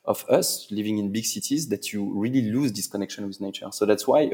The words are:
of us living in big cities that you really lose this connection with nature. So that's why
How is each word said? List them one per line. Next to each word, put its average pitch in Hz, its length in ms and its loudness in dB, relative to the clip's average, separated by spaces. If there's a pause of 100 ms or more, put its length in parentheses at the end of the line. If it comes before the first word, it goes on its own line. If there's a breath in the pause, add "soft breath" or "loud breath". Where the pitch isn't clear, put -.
of - 240 -2
us - 420 2
living 104 280 0
in 101 120 0
big 113 140 -2
cities 139 440 -2
that 104 240 -4
you 101 220 -2
really 120 280 2
lose 117 300 0
this 98 140 -6
connection 101 400 -6
with 98 140 -10
nature. 98 320 -8
So - 140 0
that's 104 200 4
why 139 280 4